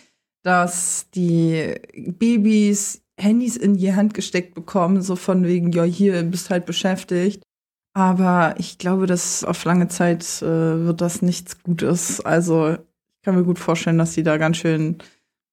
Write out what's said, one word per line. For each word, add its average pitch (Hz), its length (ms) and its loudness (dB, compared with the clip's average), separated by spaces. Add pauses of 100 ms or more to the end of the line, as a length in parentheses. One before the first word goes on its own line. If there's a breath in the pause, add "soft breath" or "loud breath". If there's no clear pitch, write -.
(440 loud breath)
dass 180 680 -2
die 165 640 0 (200)
Babys 208 1040 0 (160)
Handys 233 400 0
in 202 180 2
die 190 180 2
Hand 208 200 2
gesteckt 180 420 -6
bekommen, 180 460 0
so 185 160 -4
von 180 280 0
wegen, 175 280 2
„Ja, 170 100 2
hier, 175 400 2
bist 170 260 -4
halt 180 160 -2
beschäftigt.“ 185 760 -2 (500)
Aber 185 640 2
ich - 200 -10
glaube, 190 300 0
dass - 360 -2
auf - 220 -4
lange 175 240 2
Zeit, 175 340 0 (180)
äh, - 40 -4 (400)
wird 170 160 -2
das 175 200 -4
nichts - 420 -4
Gutes. 170 580 -2
Also 160 500 2
ich - 520 -12
kann 190 120 0
mir 180 80 4
gut 175 160 0
vorstellen, 165 380 0
dass 165 160 0
sie 156 100 -2
da 156 140 2
ganz 160 200 0
schön 160 420 -2 (540 loud breath)